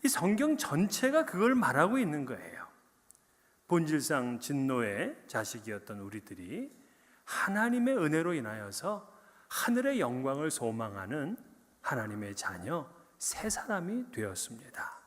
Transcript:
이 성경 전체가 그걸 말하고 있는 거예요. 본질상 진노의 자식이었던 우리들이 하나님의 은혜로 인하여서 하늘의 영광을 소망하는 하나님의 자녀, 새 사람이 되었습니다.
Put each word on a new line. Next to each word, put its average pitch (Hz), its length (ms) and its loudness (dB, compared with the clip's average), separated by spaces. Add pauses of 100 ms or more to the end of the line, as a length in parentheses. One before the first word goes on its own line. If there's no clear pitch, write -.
이 - 20 8
성경 247 480 4
전체가 254 680 4
그걸 226 280 4
말하고 190 440 6
있는 151 260 2
거예요. - 460 -8 (1000)
본질상 147 720 2
진노의 135 760 0 (120)
자식이었던 107 720 -6
우리들이 101 760 -10 (480)
하나님의 240 760 0
은혜로 160 360 2
인하여서 107 800 -6 (320)
하늘의 254 520 2
영광을 135 500 0
소망하는 113 880 -4 (440)
하나님의 107 540 -4
자녀, 107 560 -6 (280)
새 - 280 -4
사람이 214 640 -4
되었습니다. - 960 -8